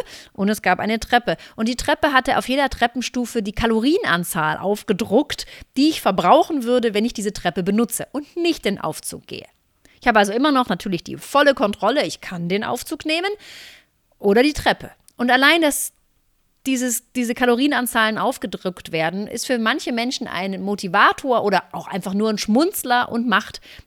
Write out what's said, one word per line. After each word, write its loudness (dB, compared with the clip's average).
und 0
es -2
gab 2
eine -2
Treppe. 0
Und -2
die -2
Treppe 0
hatte 2
auf -2
jeder 2
Treppenstufe -2
die -6
Kalorienanzahl 0
aufgedruckt, -2
die 4
ich -2
verbrauchen 4
würde, 2
wenn 0
ich -4
diese -4
Treppe -4
benutze 0
und -8
nicht -2
den -2
Aufzug -8
gehe. -14
Ich -2
habe 6
also 4
immer 2
noch 2
natürlich -2
die -12
volle 2
Kontrolle. 0
Ich -8
kann -8
den 0
Aufzug -6
nehmen -2
oder 4
die 4
Treppe. -2
Und 0
allein, 6
dass 0
dieses, -2
diese -2
Kalorienanzahlen 2
aufgedrückt -6
werden, -2
ist -8
für 0
manche 0
Menschen -4
ein -6
Motivator 2
oder 2
auch -10
einfach -6
nur 0
ein -4
Schmunzler 0
und -2
macht, -2